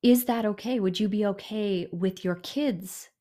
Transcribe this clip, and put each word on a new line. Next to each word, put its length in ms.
is 240
that 180
okay? 340
Would 220
you 80
be 180
okay 680
with 320
your 120
kids 720